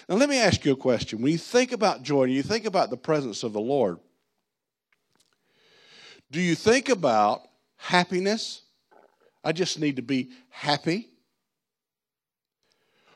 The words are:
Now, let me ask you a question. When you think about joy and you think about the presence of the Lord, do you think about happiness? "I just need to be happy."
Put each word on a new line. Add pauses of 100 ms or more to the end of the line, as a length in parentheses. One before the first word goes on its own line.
Now,
let
me
ask
you
a
question.
When
you
think
about
joy
and
you
think
about
the
presence
of
the
Lord, (2250)
do
you
think
about (280)
happiness? (840)
"I
just
need
to
be (180)
happy." (2000)